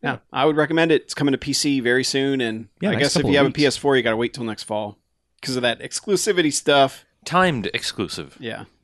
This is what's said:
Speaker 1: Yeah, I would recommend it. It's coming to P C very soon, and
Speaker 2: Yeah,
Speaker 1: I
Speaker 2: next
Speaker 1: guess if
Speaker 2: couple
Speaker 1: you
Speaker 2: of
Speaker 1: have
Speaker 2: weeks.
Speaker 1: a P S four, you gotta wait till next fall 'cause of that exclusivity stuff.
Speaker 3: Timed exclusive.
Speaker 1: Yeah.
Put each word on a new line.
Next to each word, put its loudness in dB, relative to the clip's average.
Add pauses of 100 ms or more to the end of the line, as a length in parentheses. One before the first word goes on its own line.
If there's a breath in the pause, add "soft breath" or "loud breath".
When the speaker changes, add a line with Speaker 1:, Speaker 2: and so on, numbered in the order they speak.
Speaker 1:
Yeah, -4 (140)
I 2
would 2
recommend 2
it. 2
It's -12
coming 2
to 0
P -6
C 0
very 2
soon, 0
and -6 (120)
Speaker 2:
Yeah, -2
Speaker 1:
I 0
Speaker 2:
next 0
Speaker 1:
guess 0
if 2
Speaker 2:
couple 0
Speaker 1:
you 4
Speaker 2:
of 6
Speaker 1:
have 2
Speaker 2:
weeks. -4
Speaker 1:
a 0
P 4
S 2
four, 2
you 2
gotta 0
wait -2
till -10
next -8
fall -8 (440)
'cause -6
of -2
that 0
exclusivity 0
stuff. 2 (220)
Speaker 3:
Timed 2
exclusive. -6
Speaker 1:
Yeah. -10 (200)